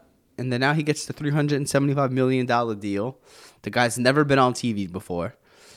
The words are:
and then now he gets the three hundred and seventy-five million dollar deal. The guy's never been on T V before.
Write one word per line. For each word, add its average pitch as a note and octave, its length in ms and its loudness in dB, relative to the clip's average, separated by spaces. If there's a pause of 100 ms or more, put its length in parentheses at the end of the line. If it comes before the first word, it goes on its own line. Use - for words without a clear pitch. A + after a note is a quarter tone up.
(360)
and B2+ 160 -4
then B2 80 -2
now C#3 140 2
he D#3+ 80 0
gets D3 240 -2
the - 60 -10
three D3 180 -4
hundred D3 260 0
and C#3 120 -4
seventy-five C#3 440 0
million B2+ 320 2
dollar A#2+ 300 0
deal. G2+ 440 -4 (440)
The G#2+ 80 -8
guy's A#2+ 280 0
never C3+ 260 4
been C#3 160 2
on B2+ 120 4
T A#2+ 200 -4
V G2+ 160 -4
before. F2+ 460 -6 (420)